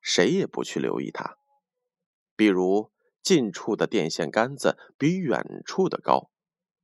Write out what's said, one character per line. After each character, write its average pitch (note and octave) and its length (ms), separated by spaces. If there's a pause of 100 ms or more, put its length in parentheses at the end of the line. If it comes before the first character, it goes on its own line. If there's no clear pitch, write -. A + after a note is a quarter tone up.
谁 - 300
也 F3+ 140
不 - 160
去 - 200
留 A1+ 180
意 C#2 100
它。 - 280 (960)
比 A2 120
如， F#2+ 440 (300)
近 C#3 280
处 - 240
的 F2 140
电 E2 240
线 D2+ 180
杆 C3 280
子 - 200 (200)
比 E3 200
远 - 480
处 F#3+ 220
的 - 100
高， - 320 (540)